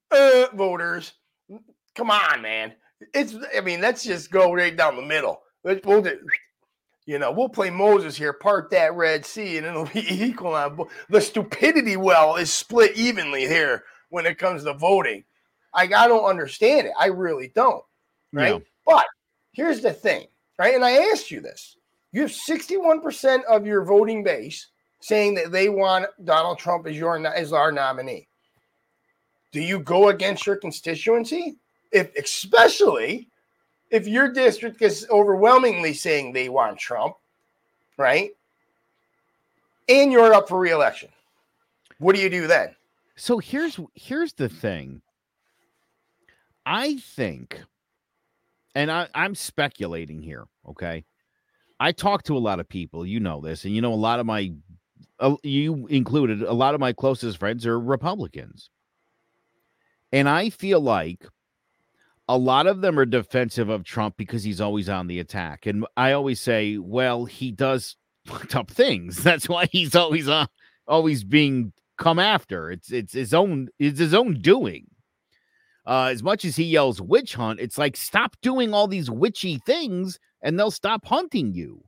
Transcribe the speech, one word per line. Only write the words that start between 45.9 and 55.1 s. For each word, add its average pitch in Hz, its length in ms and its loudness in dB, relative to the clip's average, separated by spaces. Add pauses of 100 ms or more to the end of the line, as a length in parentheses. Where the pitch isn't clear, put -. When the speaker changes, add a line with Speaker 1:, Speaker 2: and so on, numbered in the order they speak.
Speaker 2:
I 254 320 -4
think, 87 640 -10 (1120)
and 147 160 -2
I, 170 240 -4
I'm 185 180 -4
speculating 82 880 -8
here, 76 240 -16 (220)
okay? 82 360 -12 (760)
I 147 120 0
talk 202 320 -2
to 147 140 -4
a - 20 -2
lot 101 200 -2
of 85 100 -10
people, 85 360 -12
you 104 140 -6
know 82 220 -6
this, 78 240 -12
and 98 80 -6
you 110 80 -2
know 117 120 -2
a - 20 -4
lot 113 240 -2
of 117 80 -4
my, 101 260 -4 (640)